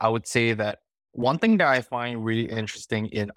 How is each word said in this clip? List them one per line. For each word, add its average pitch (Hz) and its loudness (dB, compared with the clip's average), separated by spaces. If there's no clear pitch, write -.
I 113 -6
would 113 -2
say 117 2
that 107 -4
one 127 0
thing 220 4
that 180 4
I 131 4
find 120 -6
really 113 2
interesting 110 -4
in 104 -4